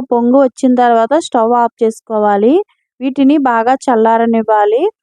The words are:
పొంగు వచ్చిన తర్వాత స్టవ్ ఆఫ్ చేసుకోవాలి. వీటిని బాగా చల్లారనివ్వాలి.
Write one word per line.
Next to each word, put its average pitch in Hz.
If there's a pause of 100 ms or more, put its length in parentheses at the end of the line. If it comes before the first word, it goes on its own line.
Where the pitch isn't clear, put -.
పొంగు 247
వచ్చిన 262
తర్వాత 233
స్టవ్ 233
ఆఫ్ 233
చేసుకోవాలి. 214 (460)
వీటిని 269
బాగా 240
చల్లారనివ్వాలి. 226 (220)